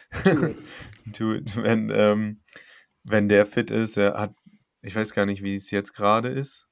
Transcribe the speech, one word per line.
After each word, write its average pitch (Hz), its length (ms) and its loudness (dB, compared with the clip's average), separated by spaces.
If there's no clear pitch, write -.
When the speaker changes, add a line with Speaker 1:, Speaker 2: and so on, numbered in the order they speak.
Speaker 1:
Tuitt. 156 340 2
Speaker 2:
<laughs> - 280 -14
Tuitt, 110 500 -6
wenn, 110 300 0
ähm, 107 480 2
wenn 104 260 2
der 101 180 8
fit 110 260 -4
ist, 113 240 -2
er 101 180 2
hat, 104 180 -6
ich 92 140 -12
weiß 107 180 -4
gar 101 140 0
nicht, 98 160 -6
wie 98 140 -6
es 98 160 -12
jetzt 98 200 -4
gerade 110 360 0
ist, 135 440 -10